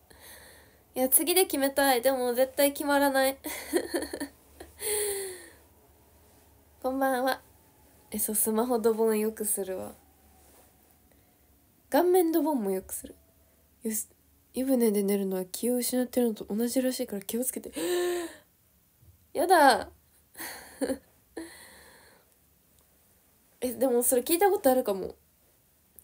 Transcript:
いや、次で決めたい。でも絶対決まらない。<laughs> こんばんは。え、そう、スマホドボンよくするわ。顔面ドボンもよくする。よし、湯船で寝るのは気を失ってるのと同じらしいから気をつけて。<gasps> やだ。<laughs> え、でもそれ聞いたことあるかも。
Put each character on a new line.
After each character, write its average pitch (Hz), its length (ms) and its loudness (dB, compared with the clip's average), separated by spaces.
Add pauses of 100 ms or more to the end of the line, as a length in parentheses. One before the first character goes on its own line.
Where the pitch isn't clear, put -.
(960)
い - 40 -6
や、 254 100 2
次 311 260 2
で 370 120 6
決 349 100 -2
め 269 140 2
た 277 240 2
い。 240 80 0
で 262 100 4
も 247 220 0
絶 262 200 0
対 285 200 2
決 302 100 -8
ま 285 140 2
ら 277 120 4
な 269 160 2
い。 269 140 -4
<laughs> - 80 -12 (3250)
こ 254 80 -2
ん 262 80 -2
ば 269 220 2
ん 254 40 -2
は。 262 160 -2 (680)
え、 214 80 -8
そ 214 140 -4
う、 - 20 -4
ス 220 180 0
マ 220 140 2
ホ 247 120 0
ド 226 140 2
ボ 226 160 2
ン 214 100 2
よ 214 140 -2
く 220 140 -8
す 202 180 -4
る 185 140 -8
わ。 208 160 -12 (1900)
顔 302 160 4
面 359 280 4
ド 320 100 2
ボ 302 100 0
ン 247 100 -2
も 196 80 -2
よ 190 120 -4
く - 100 -18
す - 140 -12
る。 - 80 -18 (680)
よ 226 80 -6
し、 214 180 -6 (440)
湯 262 140 -4
船 240 260 4
で 202 100 0
寝 196 140 0
る 196 80 -2
の 190 140 -4
は 185 80 -6
気 220 240 -4
を 247 60 0
失 247 280 -2
っ - 20 -6
て 247 140 -2
る 240 80 2
の 220 60 -2
と - 100 -12
同 220 220 -2
じ 247 160 -2
ら 254 100 -2
し 254 80 -6
い 247 60 -6
か 202 100 -8
ら 196 60 -8
気 - 160 -6
を 254 60 -4
つ 254 60 -4
け 220 120 -8
て。 - 140 -16
<gasps> 311 60 -6 (1500)
や 302 140 -2
だ。 294 420 6 (880)
<laughs> - 220 -4 (2500)
え、 247 100 -2
で 226 160 0
も 240 140 4
そ 247 120 2
れ 247 60 4
聞 320 140 0
い 339 40 4
た 392 120 6
こ 403 80 2
と 269 120 4
あ 254 40 6
る 254 100 2
か 208 80 0
も。 185 240 -8 (880)